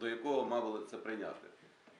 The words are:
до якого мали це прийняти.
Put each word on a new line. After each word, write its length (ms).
до 80
якого 360
мали 420
це 100
прийняти. 520